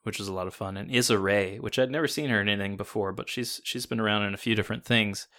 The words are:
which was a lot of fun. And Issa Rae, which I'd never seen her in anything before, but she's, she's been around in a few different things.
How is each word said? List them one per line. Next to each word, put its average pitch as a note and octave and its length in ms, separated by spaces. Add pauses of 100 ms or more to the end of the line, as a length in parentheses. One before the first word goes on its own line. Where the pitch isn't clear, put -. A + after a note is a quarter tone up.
which G#2+ 160
was G2 100
a F#2+ 40
lot F#2 140
of F#2 80
fun. G2 220
And A2 180
Issa A#2+ 240
Rae, G2 400
which G#2+ 200
I'd B2+ 120
never D3+ 180
seen D3+ 200
her A2 120
in G2+ 80
anything G2+ 280
before, G2 360
but - 180
she's, - 340
she's B2 220
been A2+ 140
around G#2 240
in G2+ 100
a - 40
few A2+ 160
different G#2+ 300
things. G#2+ 420 (120)